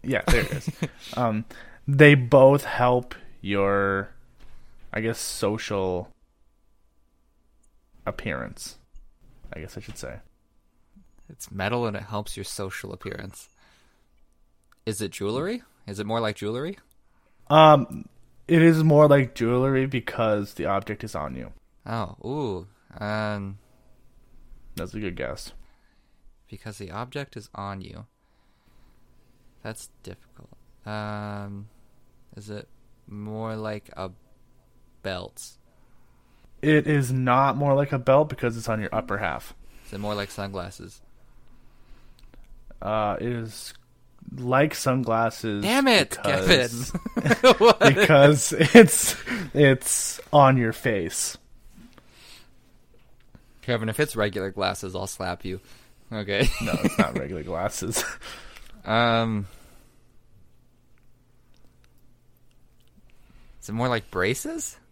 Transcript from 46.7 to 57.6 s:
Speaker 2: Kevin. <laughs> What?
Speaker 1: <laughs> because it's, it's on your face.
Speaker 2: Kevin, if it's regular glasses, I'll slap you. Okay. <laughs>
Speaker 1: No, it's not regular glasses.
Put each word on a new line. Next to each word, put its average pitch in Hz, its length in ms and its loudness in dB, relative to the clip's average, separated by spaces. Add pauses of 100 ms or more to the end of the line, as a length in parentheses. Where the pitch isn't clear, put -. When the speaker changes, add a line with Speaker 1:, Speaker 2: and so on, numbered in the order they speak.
Speaker 2:
Kevin. 240 380 4
<laughs> - 40 4
What? 226 220 6
Speaker 1:
<laughs> 151 160 6
because 151 580 6
it's, - 600 8 (380)
it's - 640 2 (120)
on 135 260 8
your 113 160 0
face. - 640 -4 (2250)
Speaker 2:
Kevin, 113 280 -2
if 104 100 -6
it's 147 160 -2
regular 101 360 -2
glasses, 95 440 -6
I'll 92 120 -8
slap 90 380 -8
you. 92 140 -8 (520)
Okay. 107 440 0
<laughs> - 80 -10
Speaker 1:
No, 110 100 -4 (100)
it's - 140 -2
not 175 200 0
regular 76 260 -8
glasses. 87 640 -6